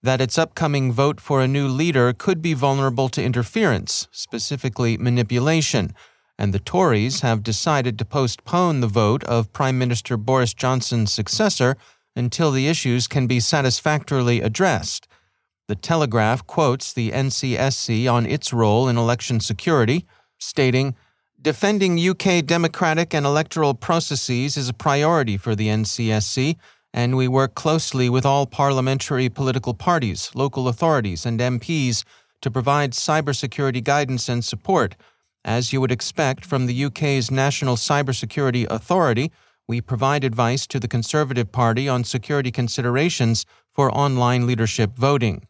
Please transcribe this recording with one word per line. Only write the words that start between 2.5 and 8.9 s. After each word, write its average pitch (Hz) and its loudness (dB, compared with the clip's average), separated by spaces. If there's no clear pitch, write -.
vulnerable 135 2
to 127 -4
interference, 123 0
specifically 120 -4
manipulation, 123 0
and 101 0
the 98 0
Tories 131 0
have 113 0
decided 120 -2
to 123 -6
postpone 147 0
the 117 2
vote 107 2